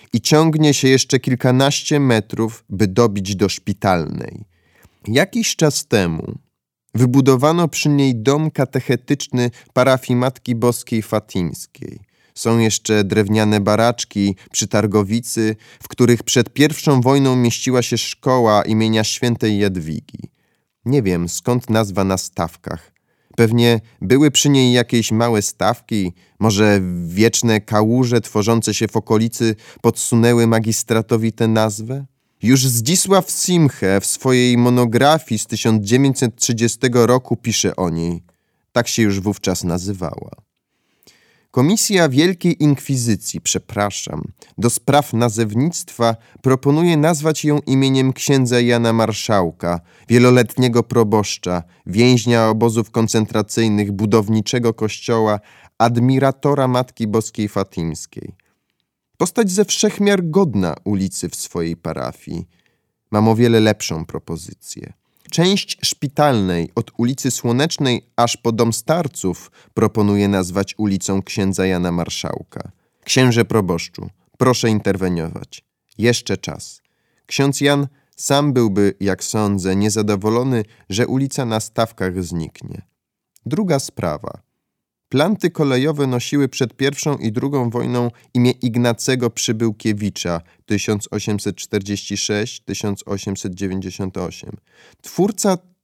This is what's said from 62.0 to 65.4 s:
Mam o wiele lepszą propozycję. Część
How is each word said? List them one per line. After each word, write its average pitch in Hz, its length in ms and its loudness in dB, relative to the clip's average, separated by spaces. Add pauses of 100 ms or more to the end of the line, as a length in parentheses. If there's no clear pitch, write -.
Mam 107 160 4
o 113 80 6
wiele 117 240 4
lepszą 92 460 0
propozycję. - 880 -14 (380)
Część 185 540 0